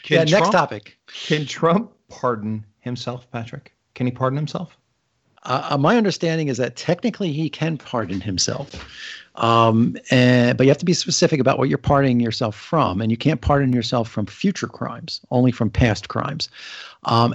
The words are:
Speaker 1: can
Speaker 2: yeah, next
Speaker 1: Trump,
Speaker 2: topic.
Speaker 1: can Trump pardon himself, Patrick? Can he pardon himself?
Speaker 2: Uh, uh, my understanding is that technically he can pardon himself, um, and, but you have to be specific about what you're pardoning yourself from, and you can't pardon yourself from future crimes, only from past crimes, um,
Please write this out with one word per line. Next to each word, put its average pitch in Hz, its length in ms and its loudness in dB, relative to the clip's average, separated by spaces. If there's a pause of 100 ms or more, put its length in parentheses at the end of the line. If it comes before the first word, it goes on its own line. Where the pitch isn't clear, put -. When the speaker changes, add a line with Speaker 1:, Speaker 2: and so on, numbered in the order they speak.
Speaker 1:
can 151 140 0
Speaker 2:
yeah, - 80 6
next 156 60 0 (200)
Speaker 1:
Trump, - 20 0
Speaker 2:
topic. 139 540 -2
Speaker 1:
can 151 400 -4
Trump 170 440 0 (180)
pardon 107 560 -4 (160)
himself, 123 520 -10
Patrick? 117 400 -12 (220)
Can 127 120 -4
he 123 60 -2
pardon 131 240 -2
himself? 156 400 -8 (680)
Speaker 2:
Uh, 139 260 -4
uh, 143 80 0
my 160 180 4
understanding 165 520 0
is 123 100 -2
that 120 180 -4
technically 170 560 -2
he 156 180 -2
can 156 280 -4
pardon 98 420 -6
himself, 104 500 -4 (680)
um, 117 600 4 (140)
and, 123 460 4
but 131 80 4
you 135 60 6
have 147 80 4
to - 80 -10
be 175 80 2
specific - 460 0
about 131 180 2
what 131 100 0
you're 147 80 0
pardoning 135 440 2
yourself 113 360 -2
from, 104 460 0
and 110 80 0
you 113 80 0
can't 147 240 0
pardon 139 320 2
yourself 117 340 -2
from 107 180 -6
future - 420 -4
crimes, 120 520 -12 (100)
only 127 220 4
from 117 160 0
past 107 400 0
crimes, - 400 -6 (540)
um, 117 320 2